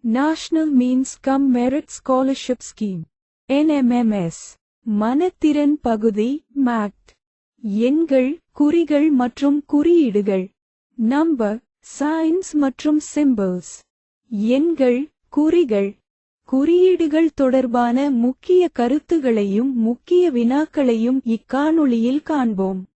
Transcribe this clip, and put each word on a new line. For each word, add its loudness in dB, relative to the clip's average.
நேஷனல் -2
மீன்ஸ் 0
கம் 0
மெரிட் -2
ஸ்காலர்ஷிப் -2
ஸ்கீம், -8
என் 2
எம் 2
எம் 0
எஸ். -6
மனத்திறன் 0
பகுதி, 0
மேக்ட். -4
எண்கள், 2
குறிகள் 2
மற்றும் 0
குறியீடுகள். 2
நம்பர், 0
சைன்ஸ் -2
மற்றும் 0
சிம்பல்ஸ். -2
எண்கள், 2
குறிகள். 0
குறியீடுகள் 2
தொடர்பான 0
முக்கிய 2
கருத்துகளையும் 0
முக்கிய 0
வினாக்களையும் 0
இக்காணொளியில் 0
காண்போம். -4